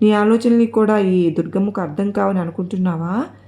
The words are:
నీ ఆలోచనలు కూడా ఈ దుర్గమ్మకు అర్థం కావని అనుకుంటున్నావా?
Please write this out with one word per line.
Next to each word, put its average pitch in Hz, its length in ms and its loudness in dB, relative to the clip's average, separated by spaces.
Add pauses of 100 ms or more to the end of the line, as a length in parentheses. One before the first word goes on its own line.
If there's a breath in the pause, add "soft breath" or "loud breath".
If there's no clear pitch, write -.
నీ 214 100 4
ఆలోచనలు 226 540 4
కూడా 214 320 2
ఈ 185 320 2
దుర్గమ్మకు 190 520 -4
అర్థం 180 300 -4
కావని 196 280 -2
అనుకుంటున్నావా? 180 840 -4 (240 soft breath)